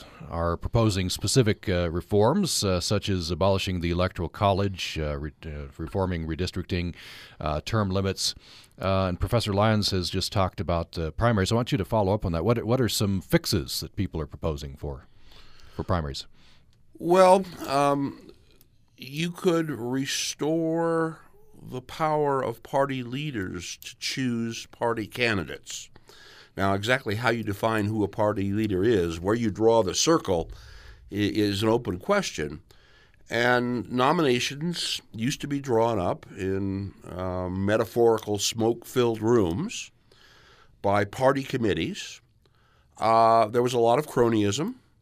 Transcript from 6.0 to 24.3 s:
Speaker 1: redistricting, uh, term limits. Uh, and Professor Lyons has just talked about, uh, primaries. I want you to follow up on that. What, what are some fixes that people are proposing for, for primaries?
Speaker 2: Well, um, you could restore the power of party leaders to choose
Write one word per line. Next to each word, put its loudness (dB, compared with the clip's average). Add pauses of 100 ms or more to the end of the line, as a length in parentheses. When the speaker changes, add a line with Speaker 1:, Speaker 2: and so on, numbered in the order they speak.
Speaker 1:
redistricting, -4 (440)
uh, -2
term -2
limits. -2 (440)
Uh, 0
and -4
Professor 0
Lyons 2
has -2
just -4
talked 0
about, -4
uh, -4
primaries. 2
I 0
want -2
you 0
to -2
follow 2
up -2
on 0
that. 0
What, 2
what 2
are 2
some 0
fixes 0
that -12
people -4
are -4
proposing -6
for, -10 (680)
for -6
primaries? -4 (720)
Speaker 2:
Well, 6 (220)
um, 0 (680)
you -6
could 0
restore -2 (400)
the -10
power 0
of -4
party 0
leaders -6
to -18
choose -4